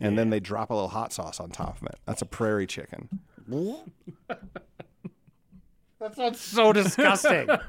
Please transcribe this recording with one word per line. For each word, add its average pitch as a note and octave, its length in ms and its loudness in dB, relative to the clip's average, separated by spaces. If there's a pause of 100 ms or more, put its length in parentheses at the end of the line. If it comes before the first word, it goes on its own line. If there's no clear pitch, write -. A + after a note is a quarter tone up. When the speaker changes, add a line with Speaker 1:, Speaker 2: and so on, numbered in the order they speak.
Speaker 1:
and G#2 160 2
then A2+ 100 4
Speaker 2:
Yeah. A2 40 2
Speaker 1:
they G#2+ 100 2
drop G#2 300 -6
a - 20 -4
little G2 160 -2
hot - 240 -6
sauce E2 260 -10
on E2+ 100 -10
top - 320 -8
of - 60 -8
it. - 80 -12 (100)
That's - 160 -6
a G2+ 40 -4
prairie G#2+ 420 0
chicken. - 400 -12 (400)
<laughs> F3 300 -4 (2250)
That G#3+ 180 -10
sounds A#3+ 240 0
so G#3+ 320 6
disgusting. F#3+ 760 4 (220)